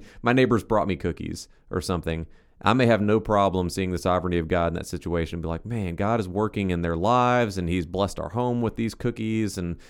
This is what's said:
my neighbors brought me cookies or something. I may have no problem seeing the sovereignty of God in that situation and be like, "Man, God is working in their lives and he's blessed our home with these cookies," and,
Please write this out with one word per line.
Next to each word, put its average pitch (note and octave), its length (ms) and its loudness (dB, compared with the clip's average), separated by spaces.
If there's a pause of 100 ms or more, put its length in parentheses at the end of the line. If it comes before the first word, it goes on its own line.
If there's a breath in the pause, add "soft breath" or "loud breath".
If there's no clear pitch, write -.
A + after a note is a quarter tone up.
(220 loud breath)
my A#2+ 100 4
neighbors B2 320 4
brought G#2 240 2
me F#2 80 0
cookies - 520 -6 (220)
or F2+ 100 -2
something. E2 460 -2 (340 soft breath)
I G#2 120 4
may B2+ 140 4
have A2+ 140 6
no G#2 200 4
problem G2 500 2
seeing F#2 220 -2
the F2 60 -2
sovereignty F2+ 400 0
of E2 100 0
God F2 200 2
in E2 60 -2
that - 140 -6
situation E2+ 480 -4
and E2+ 60 -8
be D#2 60 -6
like, E2 160 -6
"Man, G#2+ 300 -4
God G2+ 240 0
is G2+ 100 -4
working G2+ 420 -2
in E2+ 120 0
their E2+ 140 0
lives A#2+ 600 2
and F2 120 -2
he's F2 180 0
blessed F#2 320 -2
our D#2+ 120 -6
home A#2+ 320 -2
with A2 120 -2
these A2+ 220 -4
cookies," A2 600 -2
and, F2 200 -4 (140)